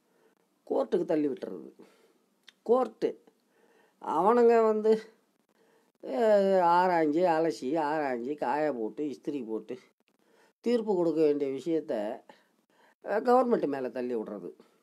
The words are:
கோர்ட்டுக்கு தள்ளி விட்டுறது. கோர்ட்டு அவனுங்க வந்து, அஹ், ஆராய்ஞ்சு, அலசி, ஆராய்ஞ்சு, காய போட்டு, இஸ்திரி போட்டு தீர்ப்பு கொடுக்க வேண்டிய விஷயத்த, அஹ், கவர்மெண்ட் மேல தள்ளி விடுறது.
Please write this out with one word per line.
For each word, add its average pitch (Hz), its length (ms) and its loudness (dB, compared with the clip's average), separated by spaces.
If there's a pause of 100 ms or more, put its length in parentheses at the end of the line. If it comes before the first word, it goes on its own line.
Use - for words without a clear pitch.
(720)
கோர்ட்டுக்கு 247 340 -2
தள்ளி 156 240 0
விட்டுறது. 92 440 -10 (880)
கோர்ட்டு 240 580 0 (840)
அவனுங்க 233 560 4
வந்து, 220 400 2 (1000)
அஹ், 202 580 2
ஆராய்ஞ்சு, 170 640 2
அலசி, 160 520 0
ஆராய்ஞ்சு, 143 600 -4
காய 147 360 -2
போட்டு, 120 360 -6
இஸ்திரி 143 340 -8
போட்டு 110 360 -10 (800)
தீர்ப்பு 220 340 -2
கொடுக்க 165 260 0
வேண்டிய 147 300 2
விஷயத்த, 135 720 -4 (840)
அஹ், 208 180 -4
கவர்மெண்ட் 240 440 2
மேல 139 220 -6
தள்ளி 123 280 -6
விடுறது. 98 360 -10 (300)